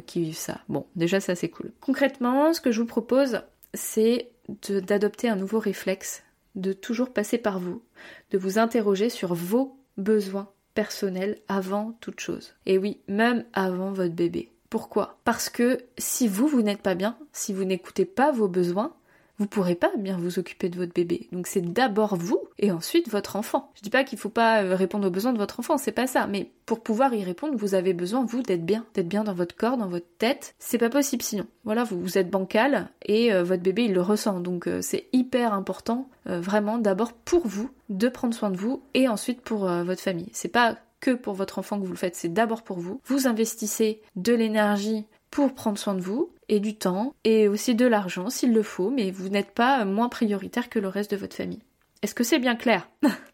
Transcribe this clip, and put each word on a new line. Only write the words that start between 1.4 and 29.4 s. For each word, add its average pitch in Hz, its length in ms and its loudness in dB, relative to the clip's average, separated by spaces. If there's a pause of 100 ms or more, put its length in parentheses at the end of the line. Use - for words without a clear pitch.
cool. - 220 -12 (100)
Concrètement, 269 720 2
ce 330 80 -4
que 254 100 2
je 214 80 0
vous 233 60 0
propose, 240 560 2 (320)
c'est - 560 0 (400)
de, 196 100 0
d'adopter 202 500 0
un 220 60 0
nouveau 196 220 -2
réflexe, 196 640 -4 (320)
de 190 200 -2
toujours 240 360 -2
passer 208 300 0
par 196 200 -2
vous, 180 220 -6 (480)
de 202 80 0
vous 190 220 0
interroger 220 500 2
sur 185 240 -4
vos 202 460 0 (180)
besoins 196 500 0 (260)
personnel 202 640 -2 (100)
avant 196 540 -2
toute - 180 -12
chose. - 340 -10 (120)
Et 190 120 4
oui, 196 300 -2
même 226 460 0
avant 190 400 -2
votre 180 200 0
bébé. 170 380 -2 (180)
Pourquoi ? - 540 -4
Parce - 260 0
que 247 300 2 (180)
si - 300 -2
vous, 208 200 2
vous 269 140 4
n'êtes 208 200 0
pas 190 140 0
bien, 202 220 -2 (140)
si - 220 -6
vous 190 100 -2
n'écoutez 185 400 -2
pas 277 300 2
vos 220 160 2
besoins, 180 440 0 (440)
vous 202 100 0
pourrez 180 280 0
pas 415 220 2
bien 190 200 -4
vous 175 220 -2
occuper 180 300 -6
de 180 80 -6
votre 175 160 -4
bébé. 175 400 -2
Donc 180 140 -6
c'est - 120 -2
d'abord 208 560 2
vous 180 240 0 (180)
et 202 140 2
ensuite 330 380 0
votre 202 260 -4
enfant. 254 400 -2
Je - 60 -20
dis 208 80 -12
pas 262 160 4
qu'il 240 120 -8
faut 202 120 -8
pas, 226 340 4
euh, 185 120 2
répondre 190 300 0
aux 185 60 2
besoins 202 220 0
de 226 40 0
votre 202 220 -4
enfant, 277 180 0
c'est 220 140 -2
pas 240 160 0
ça. 254 180 0
Mais 202 260 -4 (140)
pour 220 160 -2
pouvoir 240 320 2
y 214 80 0
répondre, 185 360 -4
vous 202 180 0
avez 185 180 2
besoin, 180 300 0
vous, 240 180 -2
d'être 180 240 -2
bien. 220 280 0
D'être 170 160 -2
bien 202 160 0
dans 208 80 -2
votre 175 200 -2